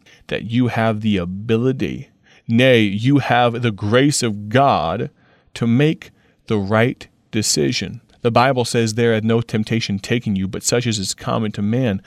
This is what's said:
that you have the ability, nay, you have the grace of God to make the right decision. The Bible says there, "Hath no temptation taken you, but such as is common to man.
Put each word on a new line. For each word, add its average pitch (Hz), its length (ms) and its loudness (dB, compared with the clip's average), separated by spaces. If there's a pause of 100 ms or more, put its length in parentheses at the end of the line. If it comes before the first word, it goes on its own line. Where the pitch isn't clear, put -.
(280)
that - 220 -6
you 123 180 0
have 113 340 -2
the 107 160 2
ability, 104 880 -4 (400)
nay, 117 360 6
you 110 340 2
have 120 440 2
the 120 100 0
grace 120 520 0
of 104 240 -4
God 113 600 2 (460)
to 117 120 -2
make 143 440 0 (360)
the 110 100 0
right 110 480 0 (260)
decision. 117 680 -2 (220)
The 120 100 0
Bible 127 320 2
says 113 300 0
there, 117 200 2
"Hath 110 120 0
no 113 160 2
temptation 110 580 -4
taken 117 380 -2
you, 95 100 -2
but 90 160 -10
such 120 240 0
as 107 120 -2
is 98 140 -6
common 113 380 -4
to 104 100 -8
man. 113 460 -2